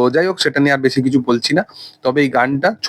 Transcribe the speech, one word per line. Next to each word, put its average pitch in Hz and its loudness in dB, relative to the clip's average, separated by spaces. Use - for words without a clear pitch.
যাই 160 0
হোক, 185 -4
সেটা 143 -4
নিয়ে 143 2
আর 135 -4
বেশি 131 -2
কিছু 131 2
বলছি 120 0
না। 185 2
তবে 131 -2
এই 135 2
গানটা 135 0
ছ - -6